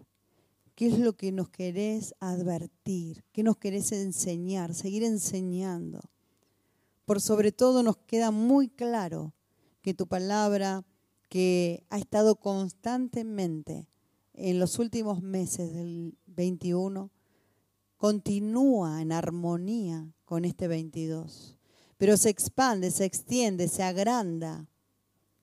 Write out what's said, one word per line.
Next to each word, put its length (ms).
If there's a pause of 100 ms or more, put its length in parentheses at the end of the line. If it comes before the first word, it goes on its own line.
(760)
qué 120
es 120
lo 180
que 140
nos 180
querés 720
advertir, 1120
qué 120
nos 140
querés 340
enseñar, 840
seguir 300
enseñando. 1000 (1040)
Por 160
sobre 300
todo 320
nos 140
queda 340
muy 380
claro 640 (480)
que 120
tu 140
palabra, 800 (420)
que 600
ha 100
estado 360
constantemente 1500 (460)
en 240
los 220
últimos 420
meses 520
del 520
veintiuno, 840 (840)
continúa 1040
en 100
armonía 960 (160)
con 220
este 240
veintidós. 880 (400)
Pero 180
se 140
expande, 600
se 120
extiende, 640
se 160
agranda. 840 (760)